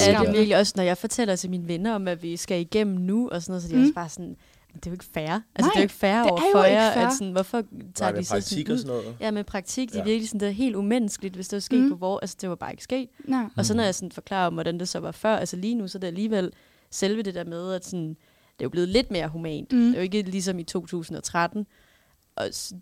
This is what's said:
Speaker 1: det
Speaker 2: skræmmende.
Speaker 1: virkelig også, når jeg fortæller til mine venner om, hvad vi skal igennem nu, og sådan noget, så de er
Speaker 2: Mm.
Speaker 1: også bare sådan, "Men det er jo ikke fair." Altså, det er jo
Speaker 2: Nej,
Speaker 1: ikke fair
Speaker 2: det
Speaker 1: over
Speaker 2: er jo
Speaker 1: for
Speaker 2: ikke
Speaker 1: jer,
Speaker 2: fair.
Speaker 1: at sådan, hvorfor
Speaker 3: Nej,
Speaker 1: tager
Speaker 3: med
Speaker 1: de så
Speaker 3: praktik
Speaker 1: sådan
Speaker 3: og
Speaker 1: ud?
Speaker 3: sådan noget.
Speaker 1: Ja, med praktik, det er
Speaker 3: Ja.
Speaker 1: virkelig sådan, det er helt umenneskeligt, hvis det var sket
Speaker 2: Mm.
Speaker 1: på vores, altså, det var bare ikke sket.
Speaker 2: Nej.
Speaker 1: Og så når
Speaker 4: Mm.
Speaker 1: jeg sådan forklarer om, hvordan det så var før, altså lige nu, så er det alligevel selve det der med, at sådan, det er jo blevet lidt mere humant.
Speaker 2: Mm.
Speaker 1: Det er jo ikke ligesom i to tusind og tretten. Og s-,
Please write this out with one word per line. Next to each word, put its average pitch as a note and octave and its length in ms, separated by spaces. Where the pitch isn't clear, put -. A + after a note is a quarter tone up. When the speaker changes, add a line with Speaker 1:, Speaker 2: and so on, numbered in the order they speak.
Speaker 1:
det G3+ 100
Speaker 2:
skræmmende. G#3+ 220
Speaker 1:
virkelig G#3 200
også, G3+ 180
når F#3+ 80
jeg F3+ 140
fortæller G#3+ 380
til F3+ 140
mine F3+ 180
venner F3 280
om, G3 80
hvad F3+ 120
vi E3+ 220
skal F3 240
igennem G3 400
nu, G#3 280
og F3 120
sådan E3+ 100
noget, F3+ 120
så F3 60
de - 40
er B3+ 40
Speaker 2:
Mm. B3+ 60
Speaker 1:
også D4 100
bare E3+ 160
sådan, F3 160
"Men - 100
det E3 100
er F3 60
jo - 20
ikke F3+ 200
fair." D#3 160
Altså, G3 120
det A3+ 80
er - 20
jo F4 100
Speaker 2:
Nej, - 60
Speaker 1:
ikke G3+ 120
fair G#3 300
Speaker 2:
det G#3 80
Speaker 1:
over F3 100
Speaker 2:
er - 40
jo G3 60
Speaker 1:
for G3 120
Speaker 2:
ikke G3 180
Speaker 1:
jer, A3 120
Speaker 2:
fair. A#3 140
Speaker 1:
at B3+ 60
sådan, G3+ 180
hvorfor F#3+ 400
Speaker 3:
Nej, - 120
Speaker 1:
tager G#3 160
Speaker 3:
med G3+ 80
Speaker 1:
de F#3 60
så G#3 80
Speaker 3:
praktik E3+ 340
Speaker 1:
sådan G#3 40
Speaker 3:
og - 20
Speaker 1:
ud? B3+ 60
Speaker 3:
sådan B2 240
noget. A2+ 160
Speaker 1:
Ja, G#3+ 120
med G#3 120
praktik, A3 460
det - 60
er G#3+ 40
Speaker 3:
Ja. G3 60
Speaker 1:
virkelig A3 240
sådan, G#3 100
det G3+ 80
er G3+ 40
helt A3+ 240
umenneskeligt, G3+ 600
hvis F#3 120
det - 80
var G3+ 60
sket B3+ 220
Speaker 2:
Mm. C4+ 60
Speaker 1:
på C#4+ 60
vores, F#3 260
altså, - 200
det F#3+ 80
var F3 60
bare - 160
ikke - 120
sket. B3+ 260
Speaker 2:
Nej. B3+ 200
Speaker 1:
Og G3 80
så G#3+ 80
når A3+ 100
Speaker 4:
Mm. - 20
Speaker 1:
jeg F#3 100
sådan F3 160
forklarer F#3 360
om, E3+ 60
hvordan E3 260
det F3 100
så E3+ 100
var E3+ 120
før, G#3+ 240
altså F3+ 200
lige G#3 200
nu, G#3 120
så - 100
er - 20
det F#3 80
alligevel F#3+ 440
selve G#3 300
det F#3+ 140
der F3 80
med, E3+ 300
at F#3 120
sådan, E3+ 240
det D#3+ 60
er - 60
jo C3 40
blevet F3 200
lidt B3 220
mere E3 160
humant. D#3+ 460
Speaker 2:
Mm. B3 60
Speaker 1:
Det A#3+ 120
er B3 40
jo E3+ 80
ikke F#3+ 180
ligesom F#3 380
i E3 40
to E3+ 220
tusind E3 320
og D3+ 60
tretten. F3 420
Og G2 140
s-, - 300